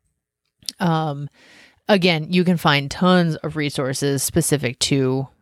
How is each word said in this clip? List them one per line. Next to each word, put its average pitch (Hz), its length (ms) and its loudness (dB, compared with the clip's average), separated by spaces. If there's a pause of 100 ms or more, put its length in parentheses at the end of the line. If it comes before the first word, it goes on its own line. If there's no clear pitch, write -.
(800)
Um, 160 480 -2 (580)
again, 175 460 2
you 180 100 4
can 175 140 2
find 143 340 2
tons 180 460 2
of 156 180 -8
resources 139 640 -2
specific 143 580 -2
to 135 500 0 (120)